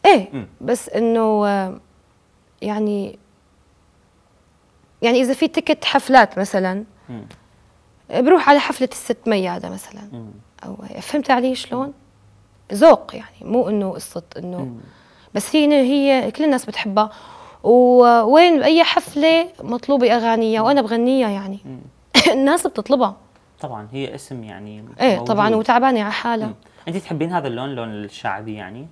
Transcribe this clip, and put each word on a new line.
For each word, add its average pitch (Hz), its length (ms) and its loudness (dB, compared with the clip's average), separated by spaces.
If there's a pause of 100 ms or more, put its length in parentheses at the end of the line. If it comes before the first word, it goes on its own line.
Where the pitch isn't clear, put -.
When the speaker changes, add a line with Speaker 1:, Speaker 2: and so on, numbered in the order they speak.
Speaker 1:
إيه، 277 280 6
Speaker 2:
مم. 117 140 -10 (140)
Speaker 1:
بس - 280 -6
إنه، 220 580 0
آم، 196 320 -4 (840)
يعني، 208 580 -6 (1800)
يعني 240 200 2
إذا 262 120 0
في 311 140 0
تيكت - 380 -2
حفلات 254 540 2
مثلًا، 190 440 -4 (260)
Speaker 2:
مم. 110 160 -14 (840)
Speaker 1:
بروح 285 400 2
على 285 100 6
حفلة 254 320 -4
الست - 260 -8 (100)
ميادة 180 420 -4
مثلًا. 196 320 -16 (100)
Speaker 2:
مم. 113 200 -16 (340)
Speaker 1:
أو، 196 100 -14 (260)
فهمت - 300 -4
علي 254 240 0
شلون؟ 254 320 -8
Speaker 2:
مم. 285 60 -16 (800)
Speaker 1:
ذوق 269 420 4
يعني، - 260 -18
مو 220 280 -2
إنه 202 220 -2
قصة - 320 -12 (140)
إنه، 180 220 -10
Speaker 2:
مم. 120 180 -10 (560)
Speaker 1:
بس - 220 -4
هي، 294 260 4
هي 269 500 2
كل 302 120 -4
الناس 277 220 0
بتحبها. 214 440 -2 (540)
ووين 247 960 6
بأي 320 240 4
حفلة 330 680 0 (100)
مطلوبة 240 560 0
أغانيها 226 460 0
وأنا 277 200 2
بغنيها 233 480 0
يعني. 196 360 -8
Speaker 2:
مم. 131 140 -16 (280)
Speaker 1:
<laughs> 320 260 2
الناس 277 340 0
بتطلبها. 240 480 -2 (440)
Speaker 2:
طبعًا 110 320 -14
هي 127 240 -10
اسم 127 280 -14
يعني 104 420 -18 (160)
Speaker 1:
إيه، 240 180 2
طبعًا 208 300 -2
Speaker 2:
موجود. 220 100 0
Speaker 1:
وتعبانة 240 440 2
على 208 80 -6
حالها. 220 360 -6
Speaker 2:
مم. 214 80 -12 (320)
أنتِ 170 100 -6
تحبين 165 340 -6
هذا 156 160 -4
اللون، 127 280 -8
لون 117 140 -8
الشعبي 104 680 -10
يعني؟ 107 360 -16